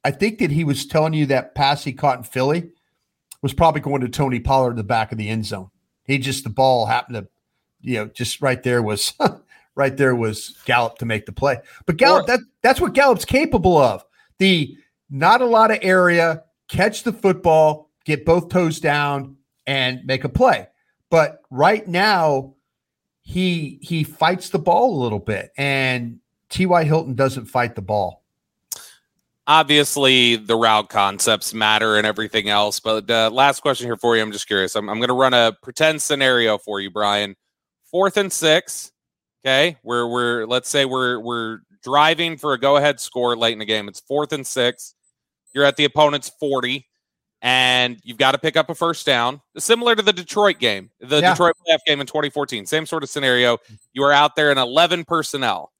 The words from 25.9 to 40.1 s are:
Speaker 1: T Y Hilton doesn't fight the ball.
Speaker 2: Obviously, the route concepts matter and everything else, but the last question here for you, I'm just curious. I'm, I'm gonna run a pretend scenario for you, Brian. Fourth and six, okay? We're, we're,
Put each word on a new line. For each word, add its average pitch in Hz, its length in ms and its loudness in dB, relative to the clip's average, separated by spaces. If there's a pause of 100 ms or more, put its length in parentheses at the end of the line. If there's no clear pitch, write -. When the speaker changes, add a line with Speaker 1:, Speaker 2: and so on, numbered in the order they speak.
Speaker 1:
T 185 160 -2
Y 175 180 2
Hilton 151 300 0
doesn't 131 320 -2
fight 120 280 -4
the - 60 -10
ball. 101 420 -6 (1200)
Speaker 2:
Obviously, 139 880 4
the 107 200 -2
route 110 340 2
concepts 101 640 0
matter 107 420 2
and 107 100 2
everything 107 440 -4
else, 104 300 0
but 110 260 -4
the 113 240 0
last 135 300 2
question 127 260 -4
here 117 100 -4
for 117 180 0
you, 110 80 2
I'm 107 80 -4
just 104 160 -12
curious. 95 280 -2
I'm, 104 160 -4
I'm 107 100 -6
gonna 123 140 0
run 131 180 2
a 117 300 2
pretend 156 400 -2
scenario 123 560 0
for 101 220 -8
you, 98 100 -8
Brian. 104 440 -2 (500)
Fourth 190 340 -2
and 196 120 -2
six, - 640 0 (500)
okay? 139 400 0
We're, 120 240 -4
we're, 120 380 -2